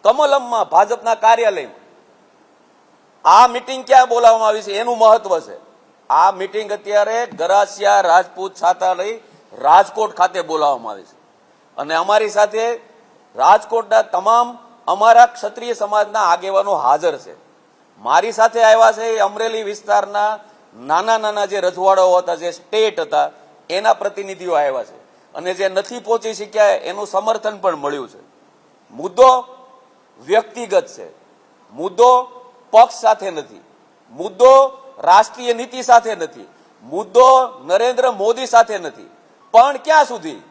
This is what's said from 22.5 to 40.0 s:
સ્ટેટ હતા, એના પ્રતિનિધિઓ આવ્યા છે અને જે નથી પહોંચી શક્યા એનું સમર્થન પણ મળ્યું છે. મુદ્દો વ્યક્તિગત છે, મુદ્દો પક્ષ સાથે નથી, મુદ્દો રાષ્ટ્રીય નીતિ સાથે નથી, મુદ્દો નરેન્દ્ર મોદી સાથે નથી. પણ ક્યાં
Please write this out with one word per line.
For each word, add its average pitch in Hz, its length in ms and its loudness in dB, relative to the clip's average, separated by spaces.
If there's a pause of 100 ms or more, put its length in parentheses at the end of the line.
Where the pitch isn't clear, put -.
સ્ટેટ 214 480 -4
હતા, 151 300 -2 (400)
એના 202 240 -2
પ્રતિનિધિઓ 196 600 -8
આવ્યા 135 300 -2
છે - 120 -20 (380)
અને 180 200 -8
જે 190 140 -4
નથી 202 320 -8
પહોંચી 220 340 -6
શક્યા 208 500 0
એનું 196 220 -10
સમર્થન 214 520 -4
પણ 180 180 -2
મળ્યું 143 320 -8
છે. 95 120 -20 (720)
મુદ્દો 185 380 2 (920)
વ્યક્તિગત 196 680 -4
છે, 95 200 -20 (680)
મુદ્દો 185 340 0 (640)
પક્ષ 240 280 4
સાથે 214 300 -2
નથી, 139 320 -14 (480)
મુદ્દો 190 400 2 (480)
રાષ્ટ્રીય 226 560 0
નીતિ 247 280 -10
સાથે 226 320 2
નથી, 151 340 -12 (340)
મુદ્દો 185 420 0 (400)
નરેન્દ્ર 240 460 -2
મોદી 226 360 -4
સાથે 226 320 0
નથી. 151 320 -16 (440)
પણ 262 240 4
ક્યાં 311 260 2